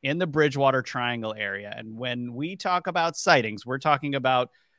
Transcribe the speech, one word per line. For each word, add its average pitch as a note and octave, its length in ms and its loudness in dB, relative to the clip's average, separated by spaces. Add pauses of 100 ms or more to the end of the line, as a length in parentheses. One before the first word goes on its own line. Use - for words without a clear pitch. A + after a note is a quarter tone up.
in C#3 160 -2
the F3+ 80 0
Bridgewater C#3 560 4
Triangle A#2+ 540 -4
area. G2+ 400 -6
And A2+ 200 -12
when A#2+ 380 -6
we D#3+ 220 -6
talk F3+ 300 -2
about E3+ 300 0
sightings, A2 500 4
we're C3 120 -4
talking C#3+ 360 -2
about B2+ 360 2 (280)